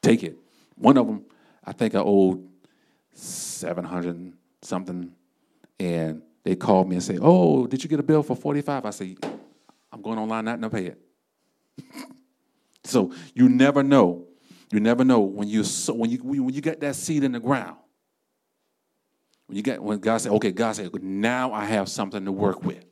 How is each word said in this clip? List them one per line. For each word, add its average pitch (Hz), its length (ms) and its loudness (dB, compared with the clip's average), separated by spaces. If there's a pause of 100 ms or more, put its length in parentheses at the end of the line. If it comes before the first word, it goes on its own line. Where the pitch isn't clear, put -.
Take 117 220 4
it." 82 140 -12 (380)
One 135 220 6
of 120 100 2
'em, 107 180 -8 (380)
I 98 80 -14
think 110 240 -2
I 139 40 4
owed 95 480 4 (640)
seven - 720 -10
hundred 87 320 -6
and 87 180 -14 (280)
something, 90 500 -8 (680)
and 82 420 -4 (220)
they 92 120 0
called 92 320 4
me 92 80 -2
and 90 80 -2
said, - 180 -4
"Oh, 160 460 6
did 131 160 -4
you 160 60 -10
get 151 100 0
a 143 40 -2
bill 151 200 4
for 131 120 -4
forty-five?" 143 500 -4
I 107 60 -4
said, 92 260 -12 (720)
"I'm 113 100 -18
going 110 160 -6
online 110 280 -4
not 117 160 -4
to 113 80 -6
pay 104 160 -4
it." - 160 -12 (760)
<laughs> 135 60 -20 (1000)
So 104 260 2 (240)
you 127 140 8
never 135 340 4
know. 123 420 4 (460)
You 110 80 2
never 120 240 2
know 127 160 6
when 104 280 -2
you 107 160 0
so, - 300 -4
when 113 160 -2
you, 120 140 -2
when 135 300 -2
you 143 80 -6
get 156 180 -4
that 143 160 -4
seed 151 280 -2
in 131 100 0
the 120 60 -6
ground. 110 380 -2 (1700)
When 95 100 -10
you 104 40 -6
get, 123 220 -4
when 104 160 -4
God 110 200 0
said, 104 120 -4
"Okay," 107 200 2
God 110 240 -2
said, 98 140 -10 (140)
"Now 113 480 -2
I 104 140 -6
have 101 240 -2
something 98 360 -8
to 98 60 -4
work 95 320 -2
with. - 280 -8